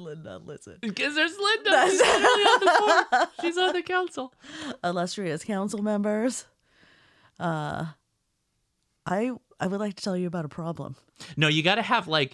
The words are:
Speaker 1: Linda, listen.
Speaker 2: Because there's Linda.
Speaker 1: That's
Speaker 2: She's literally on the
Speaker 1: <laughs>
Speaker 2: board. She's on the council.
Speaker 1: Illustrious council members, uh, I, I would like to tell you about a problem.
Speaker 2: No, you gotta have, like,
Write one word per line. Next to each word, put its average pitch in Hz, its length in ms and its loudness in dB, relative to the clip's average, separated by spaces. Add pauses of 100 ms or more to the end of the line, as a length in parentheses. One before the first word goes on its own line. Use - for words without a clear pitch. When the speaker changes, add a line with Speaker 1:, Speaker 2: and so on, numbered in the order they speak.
Speaker 1:
Linda, 151 360 -14
listen. - 440 -18
Speaker 2:
Because 254 340 -4
there's 320 220 0
Linda. 427 340 0
Speaker 1:
That's 349 200 6
Speaker 2:
She's - 80 4
literally 440 440 6
on 453 180 6
the 381 500 6
Speaker 1:
<laughs> - 0 -
Speaker 2:
board. 269 160 2 (140)
She's 339 160 -2
on 370 160 2
the 359 80 -2
council. 339 520 -4 (500)
Speaker 1:
Illustrious 175 600 -4
council 202 400 -4
members, 214 600 -2 (960)
uh, 156 480 -4 (1160)
I, 214 260 -2 (280)
I - 80 -4
would 196 140 -4
like 202 140 -4
to - 80 -14
tell 190 120 -2
you 180 120 -2
about 170 180 -6
a 143 40 -10
problem. 160 460 -10 (400)
Speaker 2:
No, 151 140 2
you 156 140 2
gotta 196 180 2
have, 202 260 0
like, 156 260 0